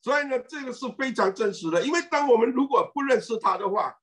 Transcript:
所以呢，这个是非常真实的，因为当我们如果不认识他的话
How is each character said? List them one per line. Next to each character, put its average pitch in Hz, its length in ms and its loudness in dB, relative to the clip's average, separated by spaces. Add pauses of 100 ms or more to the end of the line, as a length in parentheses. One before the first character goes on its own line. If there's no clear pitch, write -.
所 285 200 0
以 285 60 -4
呢， 262 120 -2
这 285 240 -12
个 254 100 -8
是 262 120 -12 (120)
非 262 160 -2
常 190 200 0
真 208 200 -2
实 165 180 -6
的， 170 100 2
因 277 120 -2
为 339 80 2 (100)
当 285 160 2
我 240 80 8
们 233 160 4
如 262 160 2
果 - 260 0
不 285 100 -4
认 262 180 4
识 226 160 -6
他 196 200 0
的 196 120 -2
话 - 340 -2